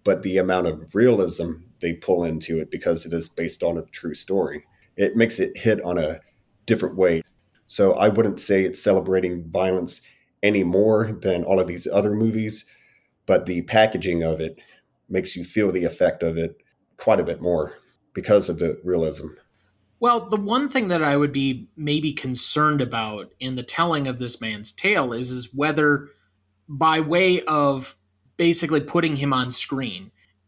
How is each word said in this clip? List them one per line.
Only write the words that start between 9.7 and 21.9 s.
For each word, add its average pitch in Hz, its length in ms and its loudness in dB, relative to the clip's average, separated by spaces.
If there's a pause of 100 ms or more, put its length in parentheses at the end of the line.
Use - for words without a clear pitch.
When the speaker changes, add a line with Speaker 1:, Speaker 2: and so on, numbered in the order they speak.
Speaker 1:
any 104 220 4
more 104 580 2
than 87 220 0
all 95 160 2
of 92 80 2
these 87 220 -8
other 101 260 2
movies, 110 500 -2 (640)
but 92 200 4
the 87 160 -2
packaging 90 600 2
of 80 180 0
it 80 160 -6 (520)
makes 95 260 -2
you 87 80 -8
feel 98 300 0
the 92 100 -2
effect - 400 0
of 82 160 0
it 82 240 -4 (340)
quite 107 220 2
a 82 60 2
bit 78 180 -6
more 82 340 -2 (360)
because 104 360 2
of 85 120 -4
the 82 240 -2
realism. 80 460 -2 (680)
Speaker 2:
Well, 233 300 2
the 196 80 0
one 226 320 0
thing 247 200 -2
that 170 140 2
I 143 140 4
would 143 160 2
be 135 440 -2
maybe 151 360 -2